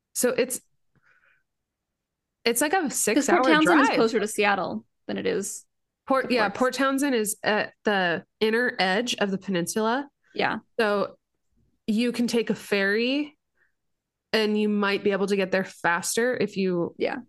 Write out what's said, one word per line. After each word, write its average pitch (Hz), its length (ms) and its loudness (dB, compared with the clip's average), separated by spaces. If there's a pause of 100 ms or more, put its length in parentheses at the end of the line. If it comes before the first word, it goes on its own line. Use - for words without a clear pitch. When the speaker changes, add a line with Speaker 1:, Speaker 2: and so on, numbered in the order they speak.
(140)
Speaker 1:
So 247 160 0
it's, 254 300 -2 (1800)
it's 233 160 0
like 302 120 2
a 381 100 2
Speaker 2:
'Cause 277 160 -4
Speaker 1:
six-hour 285 440 2
Speaker 2:
Port - 100 4
Townsend 311 260 6
Speaker 1:
drive. 277 120 4
Speaker 2:
is - 60 0
closer 226 240 2
to 202 80 -2
Seattle 202 560 -2 (220)
than 202 120 -6
it 196 80 -4
is 190 380 -4 (420)
Speaker 1:
Port, 254 220 0
Speaker 2:
to 240 60 2
Speaker 1:
yeah, 226 140 2
Speaker 2:
Forks. 196 100 -8
Speaker 1:
Port 254 160 0
Townsend 269 400 0
is 214 280 -2
at 208 300 0 (120)
the 185 400 0 (160)
inner 226 380 0
edge 196 380 0
of 202 140 -2
the 190 80 -4
peninsula. 220 680 -2 (260)
Speaker 2:
Yeah. 190 240 -2 (200)
Speaker 1:
So 208 380 -2 (680)
you 233 260 0
can 240 140 -2
take 226 240 -2
a 214 40 2
ferry 233 840 -2 (960)
and 214 260 2
you 208 100 2
might 202 360 0
be 208 80 4
able 196 140 0
to 196 100 0
get 185 140 0
there 185 140 2
faster 185 720 -2
if - 200 -4
you 185 420 -2
Speaker 2:
Yeah. - 180 -2 (120)